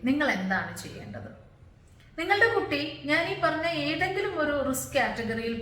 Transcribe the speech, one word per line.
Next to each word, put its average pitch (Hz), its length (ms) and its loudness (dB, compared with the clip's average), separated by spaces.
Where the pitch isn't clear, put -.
നിങ്ങൾ 285 280 2
എന്താണ് 190 460 -2
ചെയ്യേണ്ടത്? - 520 -12
നിങ്ങളുടെ 403 360 6
കുട്ടി 294 260 2
ഞാൻ 311 180 4
ഈ - 100 -2
പറഞ്ഞ 311 240 2
ഏതെങ്കിലും 370 440 0
ഒരു 294 120 2
റിസ്ക് - 280 -2
കാറ്റഗറിയിൽ 226 640 -2